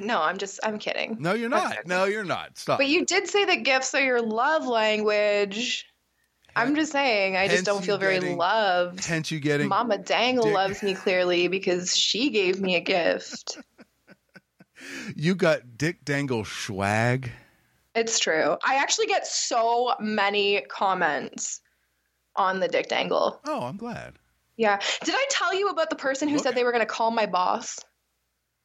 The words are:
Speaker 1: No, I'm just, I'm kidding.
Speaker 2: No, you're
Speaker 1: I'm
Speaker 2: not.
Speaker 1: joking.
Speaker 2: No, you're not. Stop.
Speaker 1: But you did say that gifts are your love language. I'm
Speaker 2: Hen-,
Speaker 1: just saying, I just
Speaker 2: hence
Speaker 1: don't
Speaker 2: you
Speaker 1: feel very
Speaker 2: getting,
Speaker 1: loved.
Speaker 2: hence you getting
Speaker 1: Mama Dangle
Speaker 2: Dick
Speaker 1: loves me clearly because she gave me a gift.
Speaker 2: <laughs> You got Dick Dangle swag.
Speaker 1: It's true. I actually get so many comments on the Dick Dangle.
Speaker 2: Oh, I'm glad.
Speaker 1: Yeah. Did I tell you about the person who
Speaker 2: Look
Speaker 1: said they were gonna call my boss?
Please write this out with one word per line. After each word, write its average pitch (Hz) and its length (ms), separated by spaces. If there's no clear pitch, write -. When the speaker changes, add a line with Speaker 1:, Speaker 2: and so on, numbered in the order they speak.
Speaker 1:
No, 208 200
I'm 170 180
just, 196 240
I'm 214 160
kidding. - 400
Speaker 2:
No, 170 140
you're 233 120
Speaker 1:
I'm 240 60
Speaker 2:
not. 220 120
Speaker 1:
joking. 107 140
Speaker 2:
No, 185 160
you're 208 180
not. 92 340
Stop. - 220
Speaker 1:
But 277 80
you 294 180
did 381 220
say 403 180
that 359 180
gifts 269 300
are 277 80
your 254 200
love 254 440
language. 214 1200
I'm 233 120
Speaker 2:
Hen-, 294 100
Speaker 1:
just 311 140
saying, 208 460
I 190 80
just 175 120
Speaker 2:
hence 185 100
Speaker 1:
don't 202 140
Speaker 2:
you 180 40
Speaker 1:
feel 202 140
very 190 200
Speaker 2:
getting, 180 180
Speaker 1:
loved. 180 680
Speaker 2:
hence 160 240
you 160 100
getting 147 280
Speaker 1:
Mama 208 320
Dangle 226 460
Speaker 2:
Dick 208 100
Speaker 1:
loves 190 260
me 196 140
clearly 180 540
because 180 460
she 240 360
gave 196 300
me 185 140
a 170 40
gift. - 840
Speaker 2:
<laughs> - 40
You 170 200
got 147 420
Dick 165 260
Dangle 139 420
swag. 113 840
Speaker 1:
It's 226 260
true. 156 460
I 269 120
actually 311 300
get 370 200
so 233 720
many 202 640
comments 180 1000
on 190 240
the 180 80
Dick - 220
Dangle. - 560
Speaker 2:
Oh, 285 180
I'm 135 140
glad. 220 360
Speaker 1:
Yeah. 202 220
Did 339 120
I 539 140
tell 381 240
you 392 160
about 320 220
the 302 40
person 277 320
who 294 80
Speaker 2:
Look 294 100
Speaker 1:
said 247 100
they 247 80
were 247 80
gonna 233 160
call 226 240
my 220 160
boss? 190 500